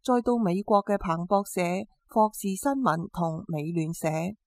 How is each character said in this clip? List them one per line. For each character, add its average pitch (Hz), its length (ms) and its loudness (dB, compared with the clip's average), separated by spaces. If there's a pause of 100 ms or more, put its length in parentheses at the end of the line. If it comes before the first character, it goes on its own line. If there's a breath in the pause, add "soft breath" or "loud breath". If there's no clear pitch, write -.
再 247 220 2
到 240 140 2
美 196 240 2
國 202 200 4
嘅 202 140 0
彭 170 300 -2
博 202 180 4
社、 - 160 -4 (480)
霍 214 240 4
士 - 160 -4
新 190 220 -2 (100)
聞 165 320 2
同 165 340 -4
美 156 240 -4
聯 170 220 -2
社 160 160 -2 (380)